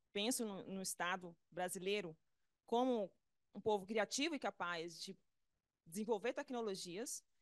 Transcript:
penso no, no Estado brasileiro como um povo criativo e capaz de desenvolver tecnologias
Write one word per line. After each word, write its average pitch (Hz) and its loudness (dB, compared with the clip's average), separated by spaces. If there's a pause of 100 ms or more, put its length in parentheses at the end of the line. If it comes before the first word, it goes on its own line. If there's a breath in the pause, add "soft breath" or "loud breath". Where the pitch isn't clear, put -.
(120)
penso 226 2
no, 196 -6
no 190 -4
Estado 180 -2 (140)
brasileiro 180 -2 (480)
como 233 2 (420)
um 208 -8
povo 208 4
criativo 220 2
e - -4
capaz 175 -2
de - -8 (680)
desenvolver 202 0
tecnologias 226 -4 (180)